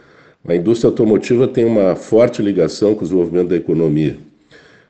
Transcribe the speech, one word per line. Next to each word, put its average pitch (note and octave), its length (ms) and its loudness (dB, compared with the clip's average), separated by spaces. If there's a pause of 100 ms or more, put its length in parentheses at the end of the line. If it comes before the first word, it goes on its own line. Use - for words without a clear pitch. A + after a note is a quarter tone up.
(480)
A F2 80 0
indústria A2 340 0
automotiva A#2+ 580 0
tem B2 160 -2
uma G#2 320 2
forte A2+ 460 0
ligação G2+ 540 0
com G#2 60 -8
o - 20 -8
desenvolvimento F2 460 0
da F2+ 60 0
economia. D#2 640 -2 (720)